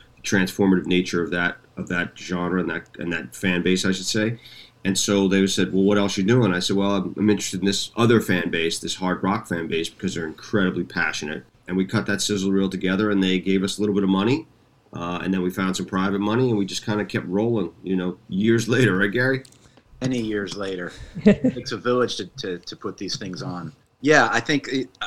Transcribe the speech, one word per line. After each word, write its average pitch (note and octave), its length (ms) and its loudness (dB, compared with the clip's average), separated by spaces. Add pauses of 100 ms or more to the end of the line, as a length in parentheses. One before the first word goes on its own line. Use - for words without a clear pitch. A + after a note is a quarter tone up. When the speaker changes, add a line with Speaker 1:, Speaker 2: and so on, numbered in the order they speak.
(160)
Speaker 1:
the - 60 -20
transformative F#2+ 640 2
nature F2+ 360 0
of D#2+ 80 -6
that, F2 260 -2 (200)
of F2+ 120 -8
that F2 300 -4
genre F2 420 -2
and D#2+ 100 -2
that, E2 180 -8 (100)
and E2+ 140 -6
that E2 220 -8
fan F2+ 280 0
base, F#2 220 2
I F#2+ 80 2
should F#2 140 -6
say. A2+ 320 0 (460)
And F#2+ 140 0
so G2 300 4
they F#2+ 180 4
said, F#2+ 260 0
"Well, F#2+ 120 4
what G2+ 140 4
else G2+ 180 0
you G2+ 80 0
doing?" A2+ 300 4
I F2+ 40 0
said, G2 180 0
"Well, G2 200 2
I'm, F2+ 220 -4
I'm G#2 120 4
interested G2 300 -2
in F#2+ 60 0
this G2 300 0
other A#2 240 6
fan F2 300 0
base, E2 280 0
this - 180 -6
hard F2+ 260 -2
rock G2+ 240 0
fan E2 200 -4
base, E2 240 -4
because - 240 -6
they're E2+ 120 -4
incredibly F2+ 580 -2
passionate." D#2 600 -6 (240)
And F2+ 80 -4
we F#2+ 80 2
cut G2 220 -2
that G2+ 160 -2
sizzle G2 300 -2
reel G2 180 2
together, F#2+ 400 0
and G2 120 2
they F#2 160 2
gave F#2+ 240 2
us F#2+ 140 -2
a - 60 -8
little G#2 120 0
bit G2 100 2
of F#2+ 60 2
money. A2 360 2 (480)
Uh, F2 280 -6
and F2+ 120 -2
then F#2 80 0
we F2+ 80 0
found F#2 260 0
some F#2+ 100 -6
private G2 340 -2
money, A2+ 280 2
and A2+ 100 0
we G2+ 60 0
just F#2+ 200 -8
kinda G#2 200 -2
kept F#2+ 220 -6
rolling, G2+ 440 0 (120)
you F2+ 140 -4
know, F2+ 200 -2 (120)
years G#2+ 400 2
later, A2+ 300 4
right, G2+ 140 2
Gary? C3 300 0 (580)
Speaker 2:
Many B2+ 220 -2
years G#2 340 -4
later. F#2+ 360 -6 (160)
Speaker 3:
<laughs> - 180 -10
Speaker 2:
It B3 280 6
takes B2+ 180 -8
a A#2 40 -2
village A#2+ 400 0
to, G2+ 100 -6 (120)
to, F#2 200 -6
to - 160 -14
put F#2+ 220 -10
these F#2 220 -6
things F#2 240 -10
on. F2 300 -8 (280)
Yeah, C3+ 320 6
I A#2 80 2
think C#3+ 280 0
it, C3 200 -2 (180)